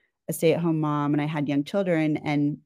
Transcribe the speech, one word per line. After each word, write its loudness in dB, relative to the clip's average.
a -4
stay-at-home 2
mom 0
and 0
I -2
had -4
young 0
children. 0
And -2